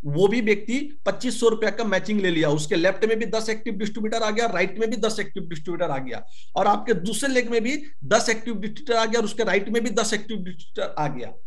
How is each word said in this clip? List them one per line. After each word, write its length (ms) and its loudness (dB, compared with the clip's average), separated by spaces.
वो 220 4
भी 140 4
व्यक्ति 640 0
पच्चीस 340 -2
सौ 80 6
रुपया 220 2
का 140 -4
matching 380 0
ले 100 4
लिया, 180 4
उसके 260 2
left 300 2
में 140 2
भी 60 0
दस 240 -2
active 240 -2
distributor 500 -2
आ 60 2
गया, 160 0
right 340 0
में 100 2
भी 80 -2
दस 220 0
active 240 -4
distributor 500 -2
आ 40 -2
गया, 280 -6
और 120 4
आपके 260 2
दूसरे 360 -2
लेग 160 2
में 160 0
भी 220 -2
दस 260 4
active 260 -2
डिस्ट्रीब्यूटर 460 0
आ 40 2
गया 140 2
और 60 2
उसके 180 -2
right 260 0
में 140 2
भी 60 0
दस 240 0
active 240 -2
distributor 600 -4
आ 100 0
गया। 200 -4